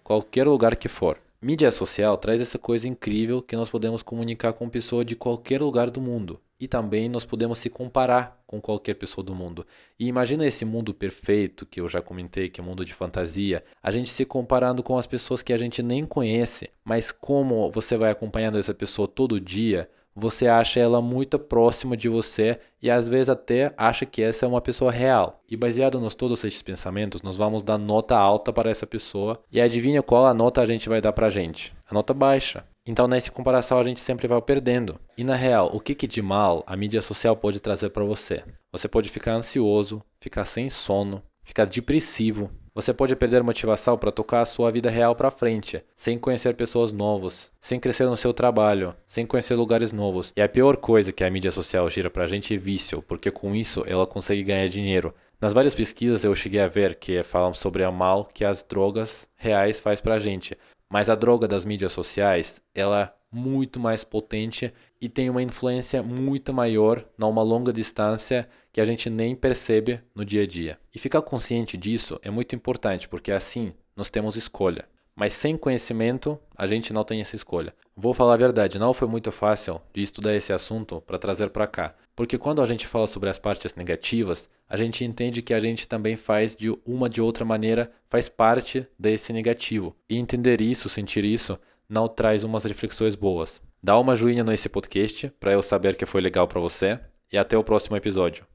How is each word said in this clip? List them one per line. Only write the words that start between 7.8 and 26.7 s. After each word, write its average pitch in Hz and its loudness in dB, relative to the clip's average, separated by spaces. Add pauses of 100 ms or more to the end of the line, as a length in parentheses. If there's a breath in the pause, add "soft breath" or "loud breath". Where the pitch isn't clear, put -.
com 107 -10
qualquer 104 -4
pessoa 98 -10
do 92 -10
mundo. 87 -10 (320 soft breath)
E 117 -2
imagina 127 0
esse - -2
mundo 110 -4
perfeito 101 -2
que - -10
eu 87 -4
já 87 -2
comentei, 90 -6
que - -14
é - -10
um 87 -10
mundo 92 -8
de - -12
fantasia, 90 -4 (200 soft breath)
a - -2
gente 120 -4
se - -4
comparando 127 0
com 127 -2
as 120 -2
pessoas - -6
que - -4
a 120 4
gente 120 -4
nem 123 -2
conhece, 117 -2 (140)
mas 113 -2
como 131 0
você 117 -2
vai 110 4
acompanhando 107 -2
essa 101 -2
pessoa 101 -4
todo 120 0
dia, 92 -2 (280 soft breath)
você 110 0
acha 117 4
ela 120 6
muito 127 -2
próxima 117 2
de 110 -4
você 113 0 (240 soft breath)
e 117 0
às 120 4
vezes 127 2
até 131 2
acha 113 0
que - -6
essa 113 0
é - 2
uma 123 0
pessoa 127 0
real. 120 2
E 113 -8
baseado 123 0
nos 113 -4
todos 120 -2
esses - -8
pensamentos, 95 -8